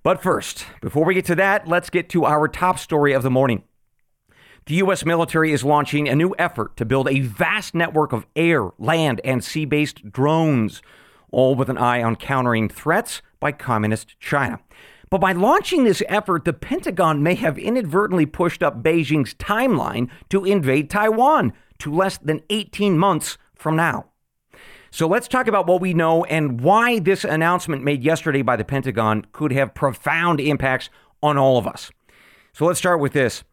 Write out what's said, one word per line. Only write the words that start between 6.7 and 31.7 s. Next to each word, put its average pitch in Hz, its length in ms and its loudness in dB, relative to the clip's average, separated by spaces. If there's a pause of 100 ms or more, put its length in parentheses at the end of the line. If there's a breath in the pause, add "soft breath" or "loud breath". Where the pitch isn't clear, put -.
to 120 80 -4
build 131 220 0
a 135 120 0
vast 165 560 -4
network 156 360 0
of 113 140 -4 (100)
air, 151 340 2 (100)
land, 151 440 0
and 127 200 -2
sea-based 147 680 -4
drones, 147 680 0 (480 soft breath)
all 131 240 4
with 127 160 0
an - 80 -4
eye 120 240 2
on 113 140 0
countering 120 520 0
threats - 540 -2 (180)
by 147 120 -2
communist 110 680 -4
China. - 400 -4 (520 loud breath)
But 185 100 0
by 190 120 2
launching 269 500 2
this 202 240 4
effort, 190 380 -2
the 175 80 0
Pentagon 175 680 -2
may 175 140 2
have 185 240 -2
inadvertently 185 680 0
pushed 175 380 -2
up 127 180 -2
Beijing's 156 540 0
timeline 202 760 -2 (200 loud breath)
to 185 160 0
invade 147 440 2
Taiwan 220 640 2 (240 soft breath)
to 147 160 -8
less 185 240 0
than 151 320 -4
eighteen 202 480 -2
months 175 400 0 (160)
from 156 220 -4
now. 160 300 -2 (840 loud breath)
So - 160 -2
let's 208 220 0
talk 254 200 0
about 196 200 2
what 180 120 4
we 185 140 -2
know 165 300 2
and 147 360 -2
why 226 380 4
this 180 260 0
announcement 160 600 0
made 139 200 -2
yesterday 147 380 0
by 123 140 0
the 107 100 -4
Pentagon 110 680 -2
could 151 200 -4
have 135 240 -2
profound 151 640 -2
impacts 135 500 -2 (320 soft breath)
on 147 160 2
all 135 220 4
of 92 80 -4
us. - 240 -12 (600 soft breath)